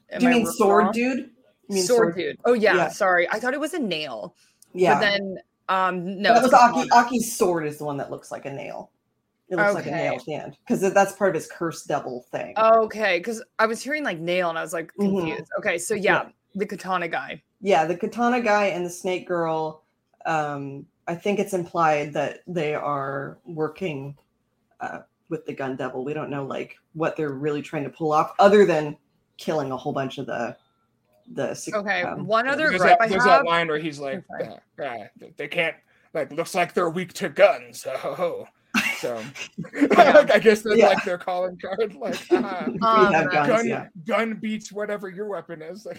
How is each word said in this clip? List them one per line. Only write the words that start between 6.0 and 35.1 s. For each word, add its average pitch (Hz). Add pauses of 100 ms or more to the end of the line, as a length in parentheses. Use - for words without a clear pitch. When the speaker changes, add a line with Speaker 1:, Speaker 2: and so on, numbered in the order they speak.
Speaker 1:
no, 196
Speaker 2:
That 233
Speaker 1:
it's 254
Speaker 2:
was -
Aki. 240
Speaker 1:
Katana. 247
Speaker 2:
Aki's -
sword 170
is 147
the 151
one 143
that -
looks 139
like 113
a 139
nail. - (580)
It 185
looks 208
like 160
a 151
Speaker 1:
Okay. 143
Speaker 2:
nail 143
at -
the 156
end, - (100)
'cause 190
that's 196
part 196
of -
his 151
cursed -
devil 135
thing. -
Speaker 1:
Okay, 214
'cause 226 (160)
I 226
was 220
hearing, 294
like, 196
nail, 175
and 165
I 160
was, 165
like, 165
Speaker 2:
Mm-hmm. 196
Speaker 1:
confused. 160
Okay, 185
so, -
yeah, 185
Speaker 2:
Yeah. - (260)
Speaker 1:
the 196
Katana 180
guy. 156 (180)
Speaker 2:
Yeah, 185
the 170
Katana 240
guy 208
and 175
the 175
Snake 180
Girl, 160 (420)
um, 143 (220)
I 170
think 202
it's 196
implied 156
that 143
they 156
are 139
working, 151 (640)
uh, - (280)
with 156
the 147
Gun 135
Devil. 131
We 147
don't 151
know, 139
like, 131 (160)
what 160
they're 147
really 147
trying 143
to 131
pull 156
off, 151
other 202
than 151 (420)
killing 147
a 127
whole 139
bunch 135
of 135
the, 117 (800)
the 135
sec-, -
Speaker 1:
Okay, 196
Speaker 2:
um, -
Speaker 1:
one 226
other 277
Speaker 3:
There's 185
Speaker 1:
gripe 175
Speaker 3:
that, 226
Speaker 1:
I -
Speaker 3:
there's 190
that -
Speaker 1:
have. -
Speaker 3:
line 170
where 156
he's 151
like, 139 (160)
Speaker 1:
I'm 131 (320)
sorry. 127
Speaker 3:
uh, - (220)